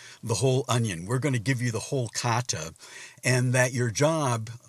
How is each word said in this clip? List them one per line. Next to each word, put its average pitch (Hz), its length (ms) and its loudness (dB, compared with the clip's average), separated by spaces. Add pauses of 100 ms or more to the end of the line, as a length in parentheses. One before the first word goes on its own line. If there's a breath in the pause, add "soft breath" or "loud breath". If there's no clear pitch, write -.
(220 loud breath)
the 113 140 -2
whole 131 300 2
onion. 107 380 0
We're 123 140 -2
gonna 127 200 0
give 117 220 0
you 120 100 0
the 110 80 -2
whole 131 300 -2
kata," 110 640 -2 (500 loud breath)
and 127 300 2
that 127 220 4
your 120 160 0
job, 131 580 0 (200)